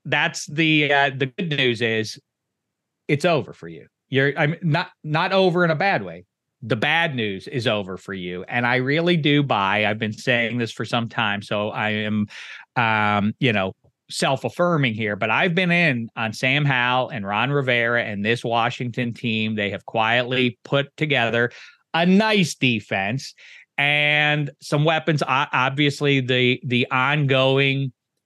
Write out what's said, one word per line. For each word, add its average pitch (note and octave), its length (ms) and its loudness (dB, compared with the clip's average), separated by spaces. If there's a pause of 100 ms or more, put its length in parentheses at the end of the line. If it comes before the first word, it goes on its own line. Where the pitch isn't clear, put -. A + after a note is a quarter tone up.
that's D3+ 400 -2
the, D3+ 440 2
uh, C#3+ 240 4
the C3+ 120 -2
good E3+ 240 -6
news B2+ 320 0
is A2 360 -2 (880)
it's C#3+ 180 0
over B2 260 0
for - 160 -18
you. D#2+ 200 -18 (200)
You're, C#3 300 2
I'm D#3+ 240 2
not, E3 260 0 (160)
not E3 280 -2
over F3+ 340 4
in E3 40 4
a D#3 60 0
bad F3+ 260 2
way. F2 220 -12 (360)
The A2+ 140 -2
bad D3+ 400 0
news G#2 320 -4
is B2 220 -4
over G2 280 -2
for G2 160 -10
you. F2+ 360 -8
And A#2+ 180 -2
I B2 100 2
really D#3+ 400 2
do D3 280 2
buy, G#2 420 0
I've G#2+ 140 -2
been G#2+ 120 -4
saying A#2 460 -2
this A2+ 140 -4
for A#2 120 -8
some A#2 240 -4
time, G#2 320 -4
so G#2+ 280 -4
I G#2+ 220 -4
am, G#2+ 360 -2 (480)
um, G#2+ 640 2
you B2 140 2
know, F#2+ 240 -2 (340)
self-affirming C#3+ 840 0
here, G#2 200 -4
but A2 160 -2
I've D#3+ 240 2
been F3+ 160 2
in C#3 460 2
on A2+ 160 -4
Sam C#3 320 0
Howell B2+ 460 2
and G#2+ 140 -8
Ron A2 280 -2
Rivera A#2+ 500 2
and G#2 220 -4
this A#2 180 0
Washington A#2+ 720 -2
team. A2 400 -4
They G2+ 160 -2
have G2 160 -10
quietly A#2+ 800 0
put C#3 320 0
together A#2+ 560 0 (420)
a E3 100 4
nice G3 520 4
defense A2+ 760 -2 (420)
and D3 760 2 (100)
some D3+ 240 0
weapons. D#3 380 2
O-, - 60 -4
obviously, C#3 920 0
the, B2+ 440 2
the B2 260 0
ongoing C3+ 1040 2 (340)